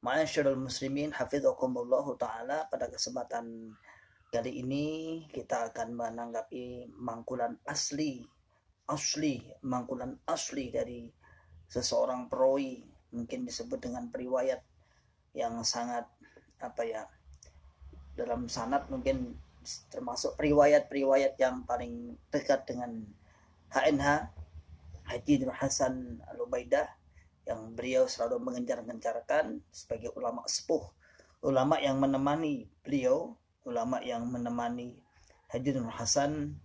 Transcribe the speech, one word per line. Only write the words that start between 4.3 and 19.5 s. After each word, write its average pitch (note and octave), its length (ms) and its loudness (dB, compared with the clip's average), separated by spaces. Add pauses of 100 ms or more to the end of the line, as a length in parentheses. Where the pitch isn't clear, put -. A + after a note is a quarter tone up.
ini C#3 240 -2 (480)
kita - 400 -4
akan A#2+ 240 -6
menanggapi A#2 960 -8
mangkulan A#2 720 -6
asli, C#3+ 560 -4 (640)
asli, D3 560 -2 (240)
mangkulan B2+ 480 -4 (160)
asli C3+ 400 -2
dari A#2+ 400 -4 (640)
seseorang B2 560 0
perawi, C3 560 2 (320)
mungkin A#3+ 320 -4
disebut C3+ 320 -6
dengan A#2+ 320 -6
periwayat B2+ 480 0 (720)
yang A#2 320 -4
sangat, A#2+ 400 -2 (500)
apa A#2+ 320 -6
ya, A2 160 -6 (1120)
dalam A#2+ 320 -4
sanad A#2 400 -2
mungkin C3 480 -2 (560)